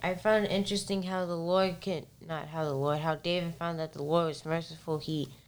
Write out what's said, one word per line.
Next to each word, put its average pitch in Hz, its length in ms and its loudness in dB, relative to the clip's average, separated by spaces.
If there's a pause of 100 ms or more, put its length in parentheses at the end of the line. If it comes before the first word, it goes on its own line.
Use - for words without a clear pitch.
I 180 140 0
found 214 300 4
it - 60 0
interesting 196 520 0
how 185 220 0
the 175 120 -2
Lord 175 440 2
can, 175 240 -4 (200)
not 156 220 -6
how 160 160 -2
the 151 100 0
Lord, 147 260 2
how 160 160 2
David 170 400 0
found 170 240 -4
that 160 140 -4
the 143 100 -6
Lord 165 240 4
was 147 180 -4
merciful. 160 540 -4
He 151 300 -2 (180)